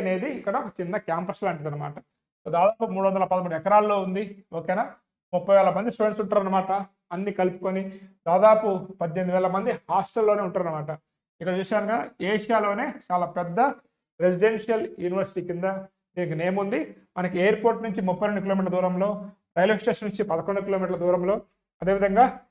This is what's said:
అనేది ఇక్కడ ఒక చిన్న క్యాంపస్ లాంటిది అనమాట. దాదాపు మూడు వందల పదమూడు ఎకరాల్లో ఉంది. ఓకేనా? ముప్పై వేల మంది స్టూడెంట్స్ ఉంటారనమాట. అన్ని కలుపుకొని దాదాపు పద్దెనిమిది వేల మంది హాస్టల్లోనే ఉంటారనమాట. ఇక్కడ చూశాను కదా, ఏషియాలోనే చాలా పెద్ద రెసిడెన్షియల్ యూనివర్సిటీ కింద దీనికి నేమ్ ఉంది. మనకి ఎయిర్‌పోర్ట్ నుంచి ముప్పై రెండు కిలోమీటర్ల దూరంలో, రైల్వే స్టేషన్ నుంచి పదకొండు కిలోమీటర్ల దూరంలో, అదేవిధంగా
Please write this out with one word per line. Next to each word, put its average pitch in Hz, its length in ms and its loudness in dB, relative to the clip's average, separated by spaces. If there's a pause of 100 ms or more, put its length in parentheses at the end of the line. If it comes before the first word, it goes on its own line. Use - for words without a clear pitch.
అనేది 185 240 -2 (140)
ఇక్కడ 202 140 -4 (100)
ఒక 202 160 -12
చిన్న 175 140 -6 (140)
క్యాంపస్ 180 380 -4
లాంటిది 156 260 -4
అనమాట. 147 240 -10 (480)
దాదాపు 185 400 2 (100)
మూడు 190 120 2
వందల 190 220 2
పదమూడు 180 280 0
ఎకరాల్లో 208 380 4 (100)
ఉంది. 190 180 -4 (340)
ఓకేనా? 185 260 -2 (500)
ముప్పై 180 240 2
వేల 190 200 6
మంది 220 160 -2
స్టూడెంట్స్ 214 300 0
ఉంటారనమాట. 190 480 0 (420)
అన్ని 196 260 -4
కలుపుకొని 185 420 -2 (480)
దాదాపు 214 380 6 (320)
పద్దెనిమిది 180 380 -2
వేల 185 180 2
మంది 220 160 -2 (200)
హాస్టల్లోనే 208 560 0
ఉంటారనమాట. 160 440 -4 (500)
ఇక్కడ 180 180 -2
చూశాను 202 320 -2
కదా, 233 120 0 (280)
ఏషియాలోనే 214 540 0 (220)
చాలా 180 200 0 (100)
పెద్ద 175 220 -4 (680)
రెసిడెన్షియల్ 214 600 2 (200)
యూనివర్సిటీ 185 440 -4
కింద 175 160 -4 (500)
దీనికి 160 280 -4
నేమ్ 190 200 0
ఉంది. 214 160 -2 (380)
మనకి 180 180 -2 (100)
ఎయిర్‌పోర్ట్ 220 420 2
నుంచి 196 220 -4
ముప్పై 180 200 0
రెండు 196 160 -2
కిలోమీటర్ల 190 320 0
దూరంలో, 180 320 0 (480)
రైల్వే 196 260 4
స్టేషన్ 220 260 -2
నుంచి 202 220 -4
పదకొండు 196 380 -2
కిలోమీటర్ల 185 360 -2
దూరంలో, 180 320 2 (440)
అదేవిధంగా 196 440 4 (260)